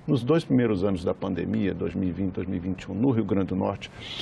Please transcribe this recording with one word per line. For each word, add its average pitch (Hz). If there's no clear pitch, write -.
Nos 139
dois 156
primeiros 113
anos 95
da 92
pandemia, 92
dois 87
mil 95
e -
vinte, 92
dois 92
mil 95
e -
vinte 92
e -
um, 95
no 127
Rio 113
Grande 98
do 92
Norte, 101